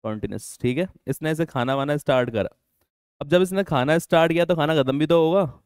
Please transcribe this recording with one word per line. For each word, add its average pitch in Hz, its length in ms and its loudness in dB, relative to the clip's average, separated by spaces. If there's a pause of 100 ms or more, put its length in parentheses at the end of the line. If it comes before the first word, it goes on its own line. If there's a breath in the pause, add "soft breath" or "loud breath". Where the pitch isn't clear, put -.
Continuous। 104 580 -10
ठीक 123 160 0
है, 185 100 -2 (200)
इसने 156 240 -4
ऐसे 160 160 -2
खाना 131 280 -2
वाना 143 220 -2
start 127 340 0
करा। 101 180 -2 (720)
अब 139 80 -10
जब 175 120 4
इसने 190 240 -2
खाना 147 340 2
start 165 320 2
किया 170 140 2
तो 175 100 0
खाना 156 200 0
ख़त्म 135 240 0
भी 156 80 0
तो 165 160 4
होगा 175 220 2 (200)